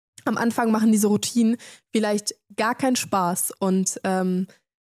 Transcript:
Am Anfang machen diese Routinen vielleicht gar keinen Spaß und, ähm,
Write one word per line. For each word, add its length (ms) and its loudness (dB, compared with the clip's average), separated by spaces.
Am 120 -2
Anfang 340 0
machen 200 2
diese 160 4
Routinen 500 0
vielleicht 440 -2
gar 200 0
keinen 220 0
Spaß 600 -2
und, 440 0
ähm, 440 -2